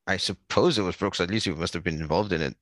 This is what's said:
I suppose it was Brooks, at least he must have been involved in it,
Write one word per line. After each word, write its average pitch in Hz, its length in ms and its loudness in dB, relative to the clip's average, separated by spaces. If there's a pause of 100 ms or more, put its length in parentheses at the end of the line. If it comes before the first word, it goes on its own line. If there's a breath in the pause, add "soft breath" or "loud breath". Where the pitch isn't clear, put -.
I 95 120 0
suppose 113 600 2
it 104 40 2
was 90 140 -2
Brooks, 98 240 -2
at 87 100 0
least 107 160 0
he 98 60 0
must 80 220 -4
have 85 100 -6
been 80 160 -2
involved 87 320 2
in 80 100 0
it, 69 200 -4